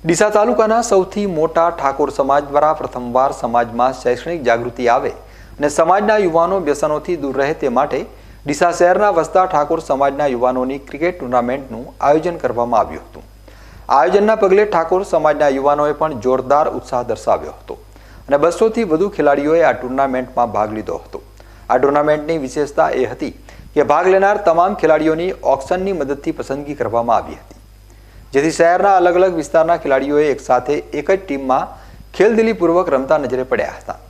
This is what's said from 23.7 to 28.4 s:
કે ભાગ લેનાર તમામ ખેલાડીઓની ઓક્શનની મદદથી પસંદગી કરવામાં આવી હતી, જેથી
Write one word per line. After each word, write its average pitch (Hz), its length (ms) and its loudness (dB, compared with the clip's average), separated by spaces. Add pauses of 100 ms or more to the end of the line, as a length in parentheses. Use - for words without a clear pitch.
કે 143 180 2
ભાગ 180 220 4
લેનાર 196 240 4 (100)
તમામ 175 380 2
ખેલાડીઓની 160 440 2 (260)
ઓક્શનની 185 440 -4
મદદથી 139 400 -6
પસંદગી 143 420 -8
કરવામાં 117 360 0
આવી - 240 -6
હતી, - 200 -20 (720)
જેથી 151 220 0